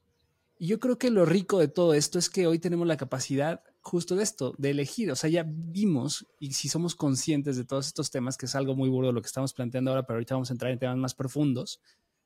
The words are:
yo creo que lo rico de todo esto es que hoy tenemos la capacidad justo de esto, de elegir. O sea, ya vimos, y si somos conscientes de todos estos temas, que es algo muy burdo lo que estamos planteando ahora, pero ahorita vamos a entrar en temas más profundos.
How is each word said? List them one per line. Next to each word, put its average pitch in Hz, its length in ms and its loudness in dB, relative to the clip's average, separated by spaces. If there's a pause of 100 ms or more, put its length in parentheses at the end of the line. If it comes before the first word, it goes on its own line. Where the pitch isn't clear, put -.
(580)
yo 196 200 -2
creo 247 200 0
que 247 120 2
lo 190 140 6
rico 185 340 4
de 151 100 6
todo 170 260 4
esto 151 240 2
es 170 120 0
que 185 160 2
hoy 165 120 4
tenemos 175 280 0
la 160 100 2
capacidad 135 640 -2 (180)
justo 175 340 -2
de 196 80 2
esto, 139 360 -2
de 139 120 0
elegir. 143 400 -2
O 131 60 -2
sea, 156 140 0
ya 165 160 2
vimos, 165 800 0 (120)
y 139 140 -8
si - 160 -4
somos 165 260 -2
conscientes 139 640 0
de 123 80 -4
todos 135 220 -2
estos - 240 -6
temas, 127 260 -4
que 127 100 -8
es 123 80 -6
algo 135 220 0
muy 131 140 2
burdo 127 200 2
lo 120 120 0
que - 40 -16
estamos 131 280 -4
planteando 127 360 -2
ahora, 131 160 -2
pero 117 120 -2
ahorita 120 160 -4
vamos 131 160 -2
a - 20 -4
entrar 120 180 -2
en 120 80 -4
temas 127 200 -2
más 127 160 -2
profundos. 135 640 -2 (460)